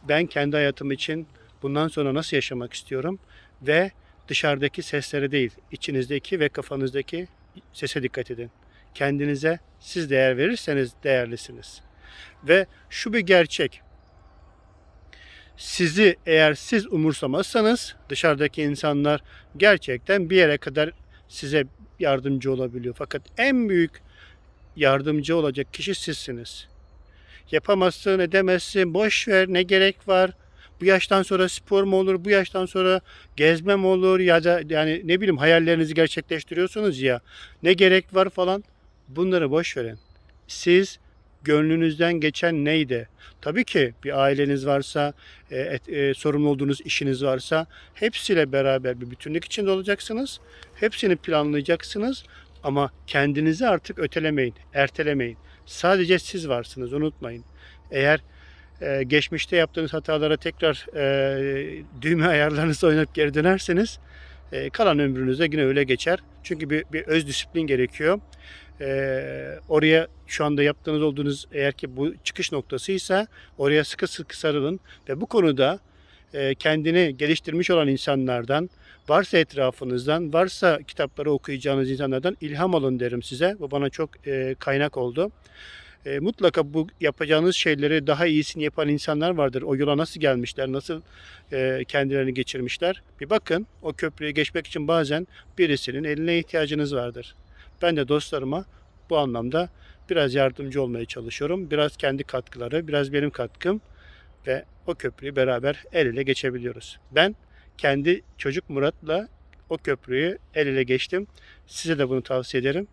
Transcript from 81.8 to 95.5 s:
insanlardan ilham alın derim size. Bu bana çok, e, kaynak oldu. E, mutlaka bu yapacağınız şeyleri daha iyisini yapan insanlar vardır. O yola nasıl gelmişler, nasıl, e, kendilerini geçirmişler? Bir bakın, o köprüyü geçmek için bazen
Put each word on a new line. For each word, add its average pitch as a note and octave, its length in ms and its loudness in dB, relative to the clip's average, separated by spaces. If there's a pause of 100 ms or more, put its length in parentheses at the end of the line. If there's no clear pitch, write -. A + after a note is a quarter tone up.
insanlardan C3+ 500 -2
ilham D#3 340 -2
alın C3+ 260 0
derim A#2+ 220 -4
size. E3+ 360 -2
Bu D3 120 -10
bana C#3+ 200 -2
çok, - 360 -8
e, C3 320 -4
kaynak C#3+ 380 -2
oldu. C3 360 -4 (760)
E, C#3 120 -6
mutlaka D#3+ 560 0
bu D#3+ 120 -2 (140)
yapacağınız D#3 560 2
şeyleri D3 500 0
daha D#3 200 2
iyisini D3+ 360 0
yapan D3+ 260 -2
insanlar D3+ 420 -2
vardır. C3+ 320 -2
O C#3 140 -2
yola C#3+ 200 0
nasıl D#3+ 240 -4
gelmişler, C3 520 -2
nasıl, D#3 280 -6 (520)
e, C3 360 -2
kendilerini C3+ 460 0
geçirmişler? C3 680 -4 (180)
Bir C#3+ 100 -8
bakın, G#3 360 0 (160)
o D#3 100 -6
köprüyü D3+ 380 -6
geçmek D3+ 360 -2
için D3+ 220 -6
bazen E3 380 0 (320)